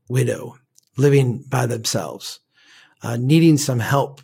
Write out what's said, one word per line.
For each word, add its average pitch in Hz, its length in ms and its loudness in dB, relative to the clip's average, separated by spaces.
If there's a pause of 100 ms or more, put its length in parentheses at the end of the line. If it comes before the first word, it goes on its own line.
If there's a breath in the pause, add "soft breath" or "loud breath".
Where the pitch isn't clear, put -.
widow 123 500 -4 (400)
living 135 500 2
by 127 200 -2
themselves, 110 720 -8 (640 soft breath)
uh, 117 140 -6
needing 156 400 4
some 127 220 -2
help 120 440 -2